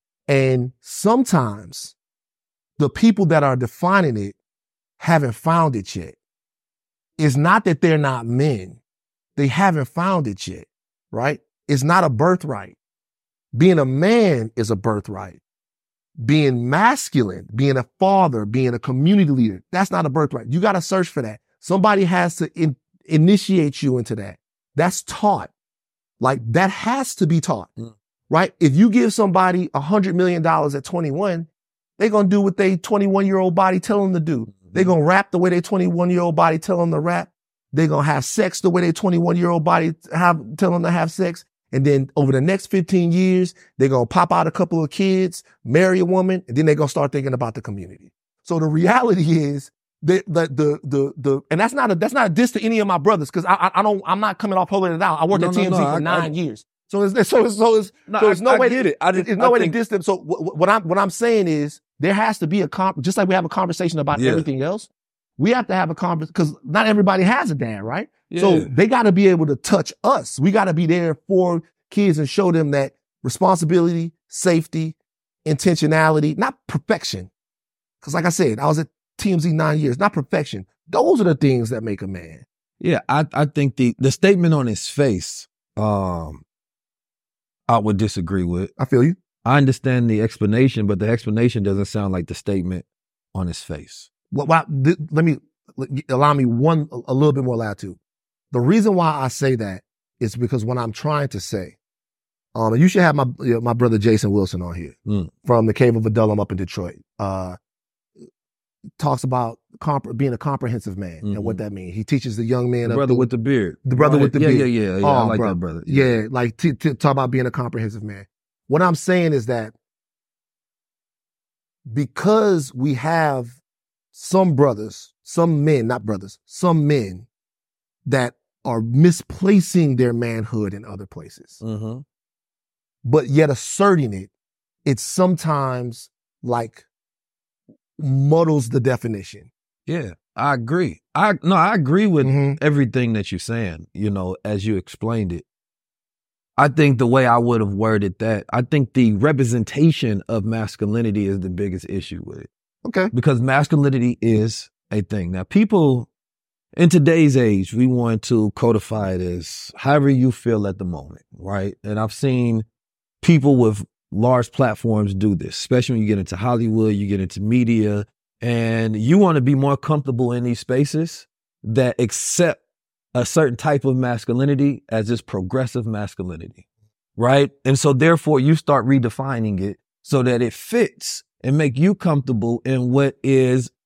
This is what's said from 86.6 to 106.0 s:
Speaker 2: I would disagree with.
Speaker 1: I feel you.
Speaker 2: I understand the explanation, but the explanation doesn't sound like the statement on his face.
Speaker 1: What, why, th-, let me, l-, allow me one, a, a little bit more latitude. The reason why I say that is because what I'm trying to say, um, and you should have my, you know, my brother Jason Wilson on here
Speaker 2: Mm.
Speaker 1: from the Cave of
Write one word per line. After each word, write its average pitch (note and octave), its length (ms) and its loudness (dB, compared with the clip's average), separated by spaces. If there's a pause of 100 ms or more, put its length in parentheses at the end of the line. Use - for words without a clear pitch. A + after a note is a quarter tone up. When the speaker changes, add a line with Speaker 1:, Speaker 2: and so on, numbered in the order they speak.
Speaker 2:
I A#2 100 4
would G#2+ 180 0
disagree F#2+ 460 -2
with. F2 360 -4
Speaker 1:
I C#3 80 -4
feel B2+ 180 4
you. E3+ 100 2 (300)
Speaker 2:
I C3 140 4
understand B2+ 520 0
the G#2+ 120 0
explanation, A2+ 640 0
but G2+ 100 0
the G#2 100 -2
explanation A2+ 540 -2
doesn't G2 220 -2
sound G2+ 280 -4
like F2+ 140 -4
the - 80 -10
statement F#2 500 -6 (500)
on F#2+ 120 -4
his E2+ 160 -8
face. - 480 -16 (200)
Speaker 1:
What, C#3+ 180 -4
why, D#3+ 160 2 (180)
th-, E3 140 2 (160)
let D#3+ 120 0
me, D#3+ 120 2 (420)
l-, C3+ 80 -8 (220)
allow C#3+ 260 2
me C#3 120 0
one, D3 440 0
a, B2 180 -12
a B2+ 60 -2
little D3 180 2
bit C3 120 -2
more B2 120 -2
latitude. G#2 400 -8 (540)
The B2 100 -2
reason G3+ 340 4
why E3+ 180 0
I C3+ 160 -4
say C3 280 -2
that G2 260 -8 (380)
is A2+ 160 -4
because A#2+ 280 -2
what B2+ 140 -4
I'm A#2 140 -6
trying D3 360 -4
to G2 120 -10
say, F#2+ 360 -10 (800)
um, A2+ 180 0
and B2+ 100 4
you F#3 60 6
should F#3 140 2
have D#3 140 4
my, C#3 80 0 (160)
you B2+ 140 0
know, A2+ 60 -2
my A#2 120 0
brother A#2+ 260 2
Jason G#2+ 320 2
Wilson F#2+ 320 -2
on F2 120 -12
here E2+ 200 -14 (120)
Speaker 2:
Mm. G2+ 220 -4 (180)
Speaker 1:
from A#2 200 4
the A2 80 0
Cave A#2+ 220 4
of A2 100 -2